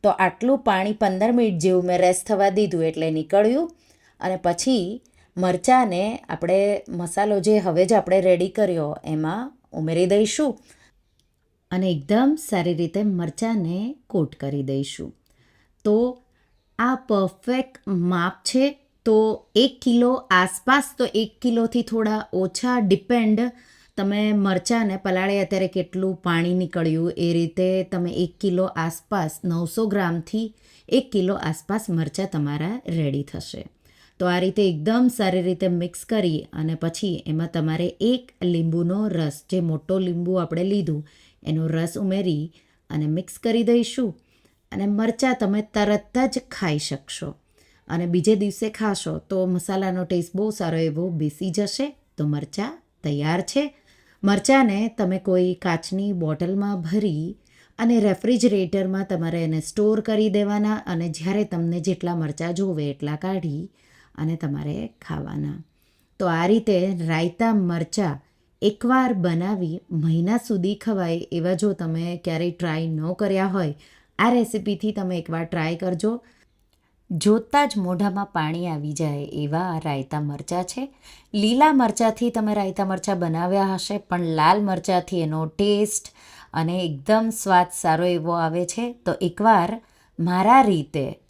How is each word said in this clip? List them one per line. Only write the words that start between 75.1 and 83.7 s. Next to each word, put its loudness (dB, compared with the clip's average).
એકવાર -6
ટ્રાય -4
કરજો. -2
જોતાં 2
જ -4
મોઢામાં -2
પાણી -2
આવી -6
જાય -2
એવા -2
આ -4
રાયતા -4
મરચાં -4
છે. -8
લીલા 4
મરચાંથી 2
તમે -2
રાયતા -2
મરચાં -2
બનાવ્યા 0